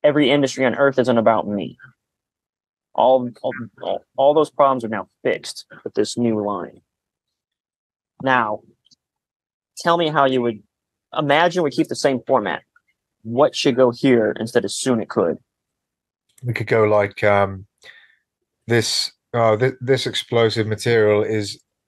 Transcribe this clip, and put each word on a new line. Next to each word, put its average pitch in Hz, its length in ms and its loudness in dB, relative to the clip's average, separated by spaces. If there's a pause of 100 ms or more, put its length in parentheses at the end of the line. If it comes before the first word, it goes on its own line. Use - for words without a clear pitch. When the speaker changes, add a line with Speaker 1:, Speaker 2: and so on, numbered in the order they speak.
Speaker 1:
Every 147 260 2
industry 135 360 0
on 117 100 0
Earth 135 240 2
isn't 120 180 2
about 107 300 2
me. 101 300 -8 (1160)
All, 123 360 2 (120)
all, 127 120 -6 (280)
all, 92 220 -6 (140)
all 139 160 4
those 151 180 2
problems 135 320 2
are 110 60 -6
now 101 180 -6 (160)
fixed - 420 -6 (200)
with - 80 -12
this - 240 -2
new 110 280 -2
line. 95 360 -8 (1400)
Now, 120 400 0 (1160)
tell 170 200 0
me 165 120 0
how 147 160 2
you 131 160 0
would, 117 200 -4 (560)
imagine 165 460 2
we 143 80 -2
keep 147 160 -2
the 117 80 -8
same 135 320 -2
format. 104 360 -2 (600)
What 120 320 0
should 135 200 0
go 123 160 4
here 117 480 2
instead 117 260 -2
of - 60 -6
soon 120 300 -2
it - 80 -10
could? 85 280 -2 (1040)
Speaker 2:
We 123 100 -4
could 107 140 -6
go 113 160 2
like, 104 400 0
um, 101 420 0 (1000)
this, - 440 0 (220)
uh, 113 240 2
th-, 131 240 0
this 127 260 0
explosive 113 600 0
material 107 560 2
is, 104 360 -4 (280)